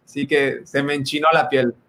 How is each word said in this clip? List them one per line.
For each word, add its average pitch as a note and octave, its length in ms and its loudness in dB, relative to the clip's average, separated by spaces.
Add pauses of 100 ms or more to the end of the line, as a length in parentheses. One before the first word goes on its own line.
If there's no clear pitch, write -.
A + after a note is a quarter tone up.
Así C#3+ 220 -8
que C#3 380 0
se C#3 180 -2
me C#3+ 120 -2
enchinó D3 380 0
la D#3+ 160 2
piel. B2 260 0 (140)